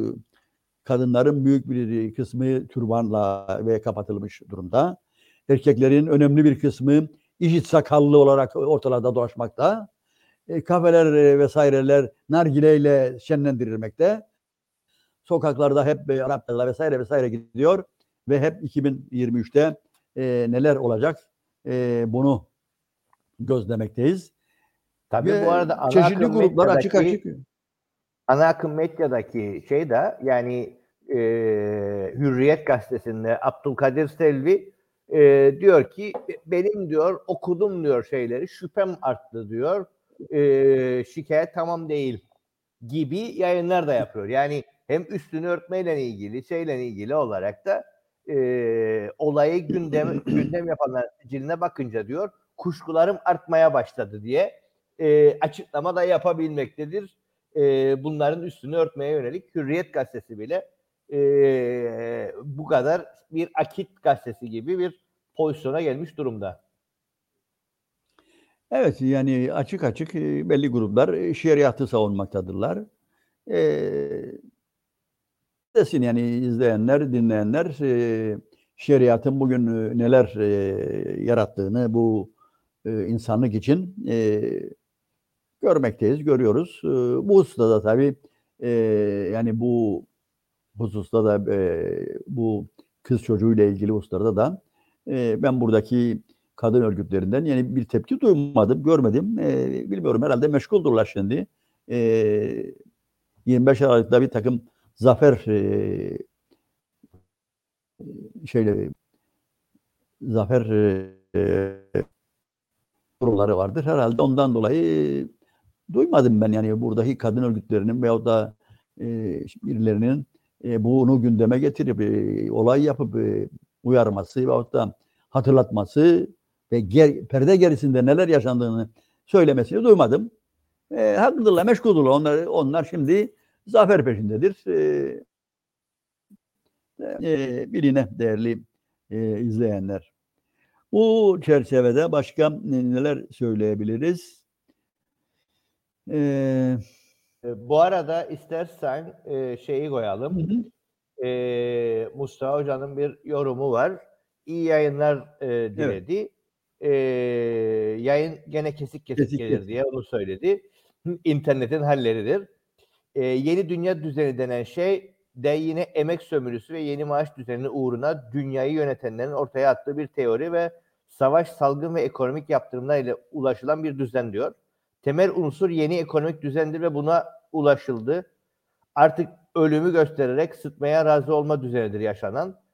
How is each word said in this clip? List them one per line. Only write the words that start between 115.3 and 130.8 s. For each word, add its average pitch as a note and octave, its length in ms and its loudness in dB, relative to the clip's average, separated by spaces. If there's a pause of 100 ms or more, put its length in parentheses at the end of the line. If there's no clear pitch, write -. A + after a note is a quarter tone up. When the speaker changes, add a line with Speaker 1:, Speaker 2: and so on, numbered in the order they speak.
Speaker 1:
duymadım C#3+ 480 4
ben A2 100 2
yani A2 300 -2
buradaki A#2 360 -2
kadın A#2+ 260 -2
örgütlerinin A2+ 580 -2
veyahut A#2 240 0
da, A2 300 0 (440)
e, A#2 60 -10 (580)
birilerinin, A2+ 640 0 (380)
e, A#2 200 -2
bunu B2+ 380 4
gündeme A#2 380 4
getirip, C#3 420 -2
e, G#2 500 -2
olay A#2+ 320 2
yapıp, B2+ 320 -2
e, G#2 340 -2 (340)
uyarması A2+ 640 2
veyahut A#2+ 260 -2
da A2+ 220 -2 (340)
hatırlatması C3+ 1000 2 (420)
ve A#2+ 80 0
ger-, C#3 480 4
perde C#3 280 4
gerisinde C#3+ 500 4
neler E3 220 4
yaşandığını A#2+ 640 0 (360)
söylemesini E3 580 2
duymadım. F#3+ 480 6 (600)